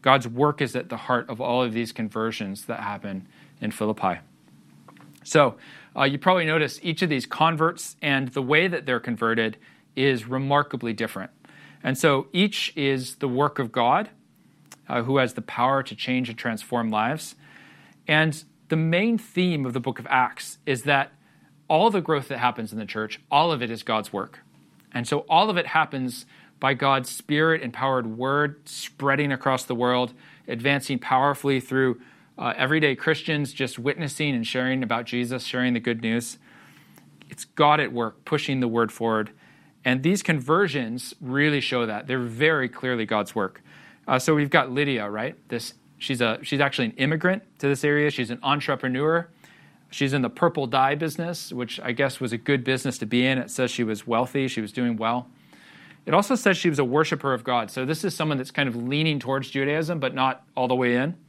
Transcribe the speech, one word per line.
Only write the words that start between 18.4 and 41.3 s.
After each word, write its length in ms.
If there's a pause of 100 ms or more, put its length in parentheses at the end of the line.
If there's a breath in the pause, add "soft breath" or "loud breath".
the 80
main 420
theme 480
of 80
the 60
book 180
of 100
Acts 580
is 180
that 300 (540 soft breath)
all 220
the 120
growth 260
that 100
happens 340
in 60
the 80
church, 340 (120)
all 200
of 120
it 80
is 100
God's 320
work. 260 (520)
And 160
so 120 (100)
all 200
of 80
it 100
happens 580 (340 loud breath)
by 140
God's 360
Spirit-empowered 1080
word 500
spreading 640
across 340
the 100
world, 380 (340 loud breath)
advancing 520
powerfully 600
through, 420 (360 loud breath)
uh, 200
everyday 380
Christians 580
just 260
witnessing 560
and 100
sharing 380
about 220
Jesus, 380
sharing 300
the 60
good 220
news. 360 (920 loud breath)
It's 160
God 340
at 120
work, 340
pushing 340
the 80
word 240
forward. 400 (520 soft breath)
And 200
these 200
conversions 960
really 400